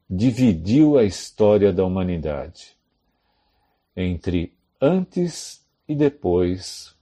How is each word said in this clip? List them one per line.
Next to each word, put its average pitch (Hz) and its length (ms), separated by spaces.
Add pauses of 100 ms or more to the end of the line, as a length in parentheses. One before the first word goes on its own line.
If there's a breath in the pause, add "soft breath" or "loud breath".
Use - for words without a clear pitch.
(100)
dividiu 117 880
a 117 60
história 101 680
da 92 140
humanidade 85 920 (1200)
entre 90 580 (260)
antes 175 840 (240)
e 151 60
depois 92 1080